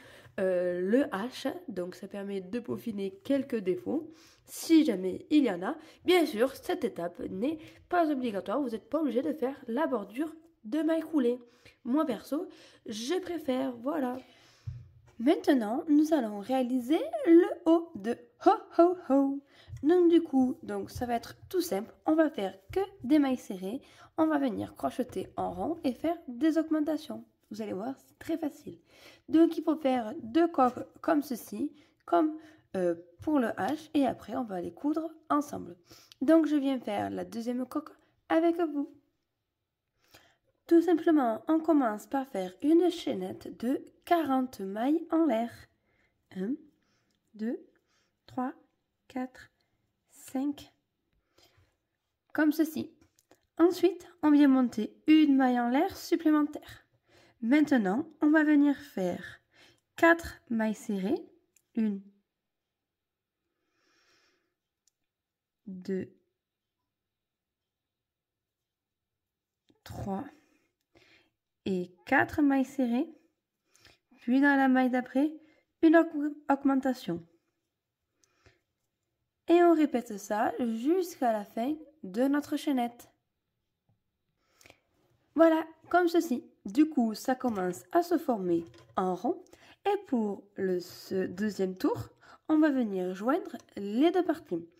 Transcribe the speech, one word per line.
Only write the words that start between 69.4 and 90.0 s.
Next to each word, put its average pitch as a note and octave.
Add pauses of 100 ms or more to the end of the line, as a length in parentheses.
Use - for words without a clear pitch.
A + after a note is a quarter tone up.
trois - (1400)
et F3+ (120)
quatre D#4+
mailles C#4
serrées. C4 (1080)
Puis B3+
dans C#4+
la C4+
maille B3+
d'après, B3+ (520)
une D#4+
aug-, D4+ (160)
augmentation. C4 (2250)
Et F4
on E4+
répète B3+
ça G#3+
jusqu'à B3+
la G#3
fin B3 (260)
de G3
notre C#4+
chaînette. B3 (2250)
Voilà, D#4+ (240)
comme F4
ceci. E4 (220)
Du C#4
coup, A3+
ça -
commence G3
à F4
se F4
former F3+ (300)
en F#3
rond. C4+ (440)
Et G4+ (100)